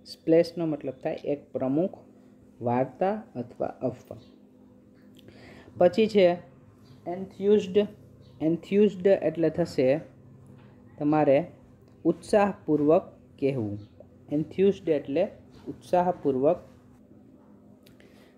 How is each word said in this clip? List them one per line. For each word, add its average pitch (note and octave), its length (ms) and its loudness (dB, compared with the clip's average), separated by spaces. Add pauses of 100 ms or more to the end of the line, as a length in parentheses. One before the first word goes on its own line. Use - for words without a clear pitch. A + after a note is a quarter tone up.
સ્પ્લેશનો E3 600 0
મતલબ C#3+ 280 -6
થાય D#3+ 200 -8
એક - 380 -8
પ્રમુખ C3+ 460 -2 (640)
વાર્તા C3+ 640 -2 (120)
અથવા - 320 -8
અફવા. - 500 -10 (1600)
પછી F3+ 300 4
છે F3+ 300 4 (680)
enthused. F#3+ 800 0 (540)
enthused F3+ 680 0
એટલે D#3+ 420 2
થશે D#3 500 0 (1000)
તમારે D3+ 500 2 (560)
ઉત્સાહપૂર્વક E3+ 1080 0 (260)
કહેવું. A#2 400 -4 (520)
enthused E3 580 -2
એટલે D3+ 380 -2 (400)
ઉત્સાહપૂર્વક. F3 1000 -2 (1700)